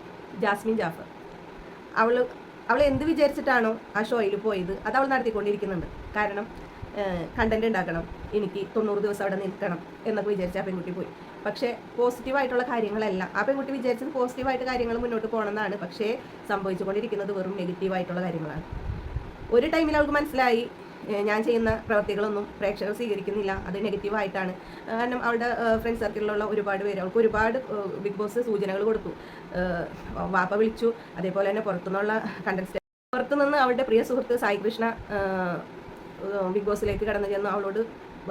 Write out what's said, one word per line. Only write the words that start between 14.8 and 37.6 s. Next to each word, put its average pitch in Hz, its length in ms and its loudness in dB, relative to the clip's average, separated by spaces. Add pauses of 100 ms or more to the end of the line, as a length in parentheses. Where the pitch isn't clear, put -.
മുന്നോട്ട് 226 300 0
പോകണമെന്നാണ്. 208 480 0
പക്ഷേ 202 260 -2 (440)
സംഭവിച്ചുകൊണ്ടിരിക്കുന്നത് 196 840 0
വെറും 185 220 -2
നെഗറ്റീവായിട്ടുള്ള 180 680 -2
കാര്യങ്ങളാണ്. 156 380 -4 (920)
ഒരു 247 180 6
ടൈമിൽ 311 240 4
അവൾക്ക് 294 200 4
മനസ്സിലായി, 254 440 4 (480)
ഏ, 208 60 0 (120)
ഞാൻ 214 200 4
ചെയ്യുന്ന 226 240 4 (160)
പ്രവർത്തികളൊന്നും 208 580 2 (140)
പ്രേക്ഷകർ 196 400 0
സ്വീകരിക്കുന്നില്ല, 202 520 -2 (160)
അത് 180 80 -4 (100)
നെഗറ്റീവായിട്ടാണ്. 196 680 -2 (460)
കാരണം 247 260 0
അവളുടെ, 233 240 2 (140)
ഏ, - 20 0 (160)
ഫ്രണ്ട് 226 220 -2
സർക്കിളിലുള്ള 208 400 0 (100)
ഒരുപാട് 196 340 0
പേര് 190 160 -2
അവൾക്ക് 185 200 2
ഒരുപാട്, 220 340 2 (160)
ഏ, 208 60 -2 (260)
ബിഗ് 196 140 -4
ബോസ് 208 280 -2
സൂചനകൾ 196 420 0
കൊടുത്തു. 208 220 0 (460)
ഏ, 180 40 2 (760)
വാപ്പ 185 260 6
വിളിച്ചു, 226 280 4 (280)
അതേപോലെ 190 340 2
തന്നെ 214 160 2
പുറത്തുനിന്നുള്ള 190 460 0 (340)
കണ്ടസ്റ്റന്റ്, 190 360 -2 (320)
പുറത്തുനിന്ന് 285 480 4
അവളുടെ 254 260 4
പ്രിയ 220 200 6
സുഹൃത്ത് 247 340 2
സായി 202 200 4
കൃഷ്ണ, 226 220 2 (320)
ഏ, - 20 2 (1400)
ബിഗ് 202 140 2
ബോസിലേക്ക് 208 400 0
കടന്നു 202 240 0
ചെന്ന് 202 220 0
അവളോട്, 196 260 0 (500)